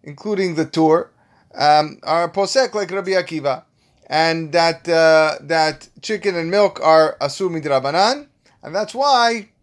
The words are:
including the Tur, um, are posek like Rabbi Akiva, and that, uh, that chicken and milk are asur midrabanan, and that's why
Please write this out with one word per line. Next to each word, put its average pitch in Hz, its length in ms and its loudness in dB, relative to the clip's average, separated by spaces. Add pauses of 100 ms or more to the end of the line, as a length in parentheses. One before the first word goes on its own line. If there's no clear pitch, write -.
including 185 520 -6
the 156 100 -2
Tur, 160 440 0 (460)
um, 151 480 2
are 170 260 -2
posek 220 440 -2
like 196 180 -6
Rabbi 190 200 -6
Akiva, 151 520 -4 (440)
and 160 440 -2
that, 165 380 -2
uh, 160 520 4
that 156 460 -2 (140)
chicken 202 340 -4
and 165 160 -4
milk 202 300 2
are 160 400 4
asur 170 280 -4
midrabanan, 160 760 -2 (340)
and 156 140 -12
that's 208 180 -4
why 233 560 0 (140)